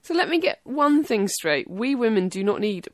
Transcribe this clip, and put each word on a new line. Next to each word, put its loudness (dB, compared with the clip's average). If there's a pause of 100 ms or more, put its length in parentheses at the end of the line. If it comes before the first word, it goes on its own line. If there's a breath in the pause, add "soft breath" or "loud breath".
So -6
let 0
me 0
get -2
one 2
thing 0
straight. -2
We -2
women 2
do -4
not 0
need -4